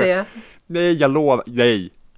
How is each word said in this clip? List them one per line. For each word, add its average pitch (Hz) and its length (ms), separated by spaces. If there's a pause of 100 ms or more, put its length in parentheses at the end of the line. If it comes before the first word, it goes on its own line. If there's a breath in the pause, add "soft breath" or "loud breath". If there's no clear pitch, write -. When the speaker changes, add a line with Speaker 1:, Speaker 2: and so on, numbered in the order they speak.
Speaker 1:
det? 185 180 (420 loud breath)
Speaker 2:
Nej, 175 260
jag 143 180
lovar, 139 360
nej. 117 420 (280)